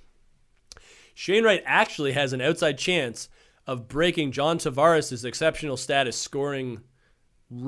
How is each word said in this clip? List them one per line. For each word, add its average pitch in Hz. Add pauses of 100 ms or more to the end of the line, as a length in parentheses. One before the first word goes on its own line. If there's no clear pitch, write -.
(1120)
Shane 208
Wright 208
actually 147
has 135
an 127
outside 151
chance 151 (380)
of 123
breaking 160
John 151
Tavares' 147
exceptional 147
status 135
scoring, 135 (880)